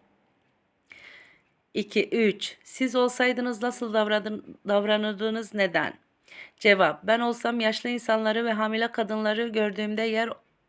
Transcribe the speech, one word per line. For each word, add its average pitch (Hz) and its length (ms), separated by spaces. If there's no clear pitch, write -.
İki, 208 360
üç, 220 540
siz 254 320
olsaydınız 247 680
nasıl 240 300
davranın-, 214 640
davranırdınız? 214 840
Neden? 180 400
Cevap: 190 460
Ben 220 160
olsam 233 400
yaşlı 220 300
insanları 220 560
ve 233 80
hamile 220 380
kadınları 214 560
gördüğümde 214 540
yer 226 280